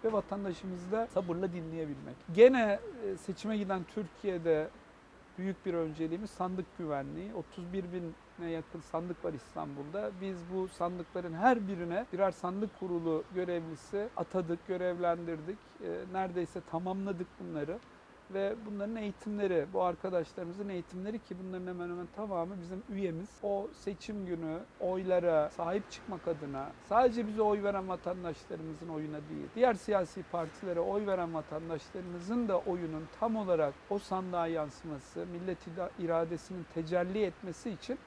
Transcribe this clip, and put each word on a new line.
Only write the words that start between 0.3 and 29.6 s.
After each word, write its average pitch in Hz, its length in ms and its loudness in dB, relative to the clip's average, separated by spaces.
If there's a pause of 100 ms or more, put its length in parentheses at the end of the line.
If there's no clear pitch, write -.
da 226 160 0
sabırla 175 460 0
dinleyebilmek. 156 600 -6 (180)
Gene, 226 460 12 (260)
e, 190 120 -2
seçime 202 400 -4
giden 190 260 0
Türkiye'de 165 840 0 (680)
büyük 185 280 -2
bir 185 80 0
önceliğimiz 165 560 -2
sandık 185 360 -2 (120)
güvenliği. 151 560 -4
Otuz 175 400 -8
bir 190 200 -2
bine 170 560 -8
yakın 165 300 -6
sandık 170 460 -6
var 165 80 -2
İstanbul'da. 151 760 -6 (100)
Biz 190 160 -4 (160)
bu 190 140 0
sandıkların 175 680 -4
her 214 340 6
birine 180 460 -2
birer 190 180 6
sandık 190 480 -4
kurulu 165 440 0 (120)
görevlisi 175 720 -2 (100)
atadık, 170 500 -2
görevlendirdik. 175 920 0 (260)
E, 175 60 -4 (240)
neredeyse 180 480 -2
tamamladık 185 680 -2 (120)
bunları. 170 400 -4 (540)
Ve 196 220 0 (100)
bunların 208 300 -4
eğitimleri, 202 800 2
bu 190 100 4
arkadaşlarımızın 180 880 -2
eğitimleri 185 500 -6
ki - 240 -10
bunların 185 240 -6
hemen 175 220 -4
hemen 175 260 -6
tamamı 196 460 -2
bizim 185 280 -8
üyemiz. 190 400 -2 (140)
O 202 300 0
seçim 202 520 -6
günü 165 340 -2 (200)
oylara 180 680 4
sahip 180 420 -2
çıkmak - 360 -6
adına 143 420 -4 (200)
sadece 233 380 6
bize 214 140 0
oy 208 220 6
veren 196 240 2
vatandaşlarımızın 170 1000 -6
oyuna 151 300 -4 (120)
değil, 147 260 -6
diğer 240 180 8